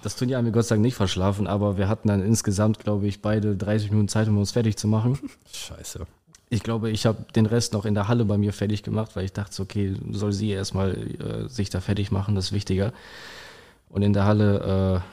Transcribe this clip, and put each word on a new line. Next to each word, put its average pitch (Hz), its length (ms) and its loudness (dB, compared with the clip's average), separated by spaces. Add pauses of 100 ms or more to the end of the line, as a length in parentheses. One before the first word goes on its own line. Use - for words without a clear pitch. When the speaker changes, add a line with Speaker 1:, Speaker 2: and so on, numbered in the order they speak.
Speaker 1:
Das 101 120 -6
Turnier 127 220 -2
haben 120 80 0
wir 113 80 0
Gott 113 140 2
sei 117 100 2
Dank 104 60 4
nicht 123 120 2
verschlafen, 95 540 0
aber 101 300 2
wir 98 100 2
hatten 107 200 0
dann 101 140 4
insgesamt, 107 560 2
glaube 104 300 -2
ich, 98 140 -6
beide 107 340 0
dreißig 104 340 0
Minuten 104 180 4
Zeit, 110 200 0
um 104 100 4
uns 101 140 0
fertig 110 240 2
zu - 100 -4
machen. 110 320 2 (320)
Speaker 2:
Scheiße. - 560 -14 (440)
Speaker 1:
Ich 113 120 -2
glaube, 113 280 -2
ich 110 160 0
habe 110 180 0 (100)
den 110 120 6
Rest 117 260 2
noch 104 140 -2
in 104 80 0
der 101 120 2
Halle 120 200 4
bei 101 120 2
mir 104 140 2
fertig 104 320 -2
gemacht, 107 320 -4
weil 95 80 -4
ich 95 80 -6
dachte, 101 220 -8
so, - 100 -6
okay, 98 300 -2 (180)
soll 104 200 -2
sie 101 180 -2
erstmal, 95 440 -2
äh, 107 540 -8
sich - 220 -4
da 95 100 -2
fertig 101 320 -2
machen, 98 240 -2
das 92 100 -2
ist - 60 -6
wichtiger. 98 400 -2 (960)
Und 101 140 -2
in 104 100 4
der 98 140 4
Halle, 95 760 4 (100)